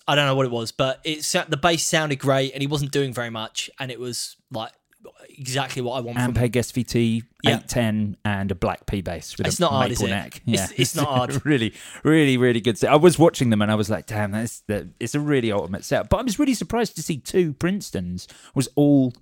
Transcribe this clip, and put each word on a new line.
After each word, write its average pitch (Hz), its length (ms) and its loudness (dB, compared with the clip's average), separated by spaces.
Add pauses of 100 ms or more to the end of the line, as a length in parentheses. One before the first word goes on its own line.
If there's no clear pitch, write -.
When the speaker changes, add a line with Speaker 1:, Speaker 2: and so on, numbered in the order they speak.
Speaker 1:
I 151 60 2
don't 143 140 4
know 135 80 2
what 135 100 2
it 123 60 -2
was, 113 200 -4
but 131 320 -2
it 151 200 -6
sa-, 175 260 -2
the 151 80 -2
bass 170 260 2
sounded 156 340 0
great, 135 360 2
and 139 80 -6
he 139 60 -2
wasn't 143 240 -2
doing 139 200 0
very 117 200 -6
much, 110 480 -8
and 131 120 -8
it 117 80 -12
was, 120 360 -8 (160)
like, 110 200 -8 (580)
exactly 131 520 -6
what 120 120 -4
I 131 80 -4
want 117 180 -8
from 120 140 0
Speaker 2:
Ampeg 120 220 2
S 123 160 -2
V 123 120 -2
T 117 400 0 (200)
Speaker 1:
Yeah. 135 140 2
Speaker 2:
eight - 100 -10
ten 107 560 0
and 98 280 -2
a 92 40 -4
black 95 300 -4
P 101 160 -2
bass 85 360 -8
with - 100 -2
Speaker 1:
It's 143 120 -2
Speaker 2:
a - 40 0
Speaker 1:
not 156 80 2
hard, 131 180 2
Speaker 2:
maple 123 160 -2
Speaker 1:
is 117 60 0
it? - 20 -2
Speaker 2:
neck. - 340 -8
Speaker 1:
It's, 104 240 0
Speaker 2:
Yeah. - 60 -18
Speaker 1:
it's - 180 0
not 151 120 0
Speaker 2:
<laughs> 135 100 0
Speaker 1:
hard. 127 280 -2
Speaker 2:
Really, 123 280 2 (300)
really, 143 340 6
really 120 240 4
good 110 160 0
set. - 140 2
I 147 40 8
was 156 240 8
watching 143 300 6
them 107 120 4
and 104 100 2
I 107 40 2
was 107 140 0
like, 92 160 -4
"Damn, 104 260 -4
that's 110 300 -6
the, 95 280 -6 (100)
it's 120 160 -4
a 147 40 0
really 139 320 0
ultimate 95 340 -4
set." 110 240 0
But 185 80 2
I 226 60 -2
was 240 160 -2
really 277 140 2
surprised - 420 -4
to 160 80 -8
see 156 140 -4
two 170 360 -2
Princetons 95 720 -6 (280)
was 131 200 0
all 143 460 4